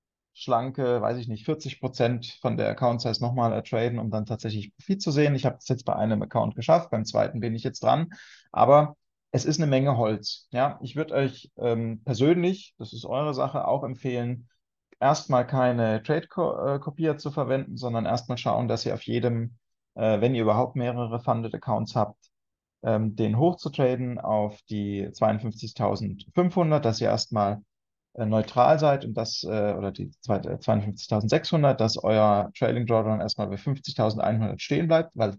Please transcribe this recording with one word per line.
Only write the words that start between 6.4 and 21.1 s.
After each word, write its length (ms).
geschafft, 340
beim 140
zweiten 360
bin 140
ich 80
jetzt 220
dran, 240
aber 460
es 140
ist 160
eine 100
Menge 260
Holz. 540
Ja? 320
Ich 140
würd 160
euch, 440
ähm, 480
persönlich, 720
das 160
ist 120
eure 300
Sache, 340
auch 160
empfehlen, 640
erstmal 480
keine 560
Trade-Kopier 1160
zu 120
verwenden, 460
sondern 280
erstmal 320
schauen, 320
dass 160
ihr 80
auf 100
jedem, 540
äh, 260
wenn 140
ihr 80
überhaupt 340
mehrere 440